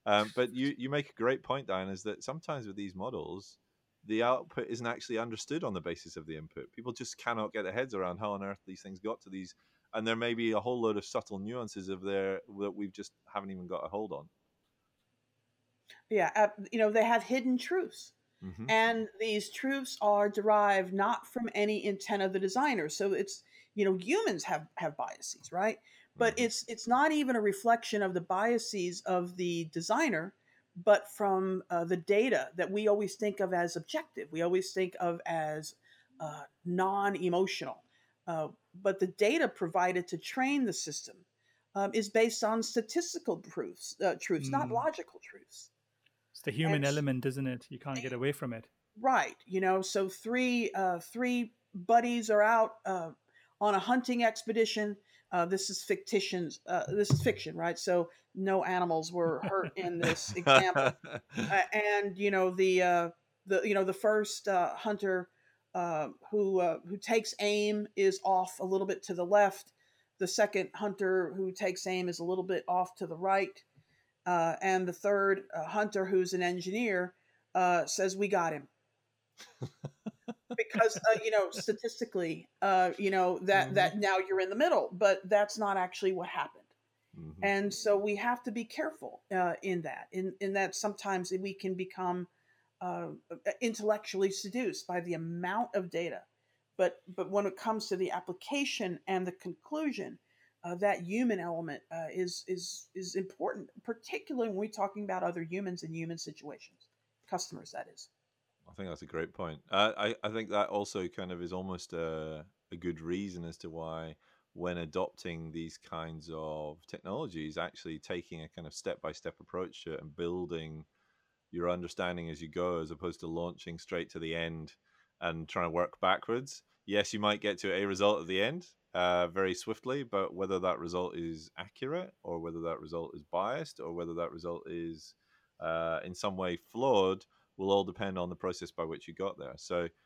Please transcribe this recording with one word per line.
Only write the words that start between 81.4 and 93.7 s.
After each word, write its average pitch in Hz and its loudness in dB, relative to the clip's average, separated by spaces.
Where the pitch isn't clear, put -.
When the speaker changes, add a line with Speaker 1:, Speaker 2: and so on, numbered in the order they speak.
Speaker 2:
statistically, 196 -4
uh, 185 4
you 202 2
know, 185 4
that, 190 4
Speaker 1:
Mm-hmm. 135 -4
Speaker 2:
that 185 4
now 196 4
you're 190 0
in 185 0
the 202 -2
middle, 254 4
but 190 6
that's 208 4
not 202 2
actually 185 0
what 180 -4
happened. - -8
Speaker 1:
Mm-hmm. 80 -8
Speaker 2:
And 101 2
so 101 2
we 208 2
have 240 0
to 247 -4
be 226 -4
careful, - -8
uh, 180 2
in 180 0
that, - -10
in, 185 -4
in 196 -2
that 196 0
sometimes 196 -2
we 190 -6
can 190 -4
become, 180 -4
uh, 175 -4
intellectually 208 0